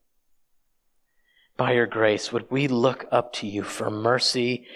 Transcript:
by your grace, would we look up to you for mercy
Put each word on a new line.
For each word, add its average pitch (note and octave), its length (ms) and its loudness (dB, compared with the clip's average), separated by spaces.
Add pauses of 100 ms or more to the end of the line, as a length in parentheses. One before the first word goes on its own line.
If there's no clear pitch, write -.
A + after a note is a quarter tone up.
(1600)
by B2+ 160 2
your A#2+ 140 4
grace, G#2+ 440 0
would A#2 200 -4
we C#3 180 0
look B2+ 420 2
up B2+ 220 0
to - 140 -8
you G2+ 160 -4
for A2 280 -6
mercy A#2+ 840 0